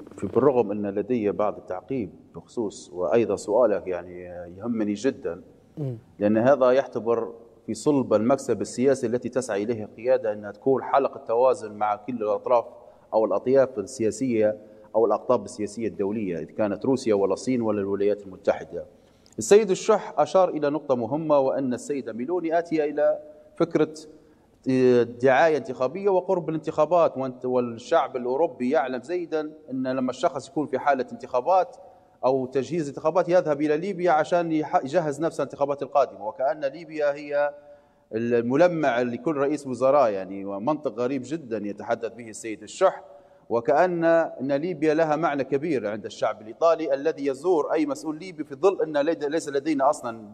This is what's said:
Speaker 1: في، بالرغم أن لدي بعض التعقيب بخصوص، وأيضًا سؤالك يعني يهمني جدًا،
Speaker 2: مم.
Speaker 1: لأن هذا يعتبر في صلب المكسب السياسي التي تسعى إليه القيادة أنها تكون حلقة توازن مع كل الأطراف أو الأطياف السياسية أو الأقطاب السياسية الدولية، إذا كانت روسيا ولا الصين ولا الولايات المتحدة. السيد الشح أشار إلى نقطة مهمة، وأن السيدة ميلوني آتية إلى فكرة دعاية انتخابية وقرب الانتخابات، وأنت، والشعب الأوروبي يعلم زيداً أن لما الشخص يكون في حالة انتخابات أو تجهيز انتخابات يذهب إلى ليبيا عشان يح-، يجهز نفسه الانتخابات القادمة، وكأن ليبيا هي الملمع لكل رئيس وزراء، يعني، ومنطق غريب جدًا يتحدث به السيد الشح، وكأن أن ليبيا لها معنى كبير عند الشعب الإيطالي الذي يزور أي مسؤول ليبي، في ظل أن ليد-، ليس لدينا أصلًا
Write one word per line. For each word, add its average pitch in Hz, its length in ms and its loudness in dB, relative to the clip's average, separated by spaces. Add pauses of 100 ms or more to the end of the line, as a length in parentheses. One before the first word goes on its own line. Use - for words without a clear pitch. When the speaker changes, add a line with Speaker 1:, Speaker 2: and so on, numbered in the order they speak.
(180)
Speaker 1:
في، 101 100 -4
بالرغم 117 440 4
أن 104 140 -4
لدي 101 460 0
بعض 98 260 -2
التعقيب 92 520 -8 (260)
بخصوص، 98 580 -8
وأيضًا 95 420 2
سؤالك 101 520 2
يعني 90 360 -8 (340)
يهمني 107 360 -2
جدًا، 101 480 -4 (360)
Speaker 2:
مم. 131 200 -6 (220)
Speaker 1:
لأن 104 180 2
هذا 127 340 4
يعتبر 117 640 0 (320)
في 110 80 -6
صلب 127 400 2
المكسب 113 480 2
السياسي 127 460 0
التي 120 220 -4
تسعى 110 340 -2
إليه 110 200 -4
القيادة 110 500 -2
أنها 104 180 -10
تكون 123 320 0
حلقة 135 340 0
توازن 117 540 2
مع 104 240 -2
كل 127 180 -8
الأطراف 110 520 0 (480)
أو 110 120 4
الأطياف 123 540 2
السياسية 107 800 0 (380)
أو 113 100 4
الأقطاب 107 400 2
السياسية 104 420 -8
الدولية، 98 500 -4
إذا 78 140 -10
كانت 101 340 -4
روسيا 123 280 2
ولا 98 200 2
الصين 123 280 -2
ولا 104 200 0
الولايات 101 400 0
المتحدة. 85 640 -4 (520)
السيد 202 340 6
الشح 190 460 0
أشار 175 320 4
إلى 147 200 -2
نقطة 143 260 -2
مهمة، 143 440 0
وأن 131 340 0
السيدة 120 400 -6
ميلوني 160 460 -2
آتية 165 240 0
إلى 147 360 0 (360)
فكرة 156 380 0 (1300)
دعاية 139 360 6
انتخابية 131 520 -2
وقرب 180 400 2
الانتخابات، 156 680 2
وأنت، 127 280 -6
والشعب 127 720 0
الأوروبي 127 540 0
يعلم 127 320 0
زيداً 156 500 -6 (200)
أن 131 160 -4
لما 131 220 -2
الشخص 143 380 -4
يكون 147 200 -4
في 127 120 -2
حالة 131 320 0
انتخابات 147 640 -2 (480)
أو 131 200 2
تجهيز 139 420 -2
انتخابات 160 420 0
يذهب 156 320 2
إلى 151 160 2
ليبيا 175 340 0
عشان 160 400 2
يح-، 151 320 0
يجهز 147 380 -2
نفسه 160 200 -2
الانتخابات 139 420 -2
القادمة، 113 440 0
وكأن 139 380 -4
ليبيا 151 480 -4
هي 147 400 -2 (600)
الملمع 123 880 2
لكل 123 360 -2
رئيس 143 300 -2
وزراء، 131 440 4
يعني، 95 340 -6
ومنطق 110 540 -4
غريب 127 260 -4
جدًا 127 320 -8
يتحدث 104 560 -6
به 117 160 -16
السيد 107 340 -10
الشح، - 400 0 (460)
وكأن 156 540 2
أن 165 480 2
ليبيا 151 420 0
لها 156 220 2
معنى 147 280 0
كبير 139 440 -2
عند 107 180 -6
الشعب 107 360 -4
الإيطالي 156 520 0
الذي 139 320 -2
يزور 139 480 0
أي 156 120 2
مسؤول 151 340 -6
ليبي، 165 240 -12
في 135 120 -14
ظل 180 260 2
أن 156 160 -2
ليد-، 151 260 0
ليس 151 260 -2
لدينا 139 400 0
أصلًا 113 440 -4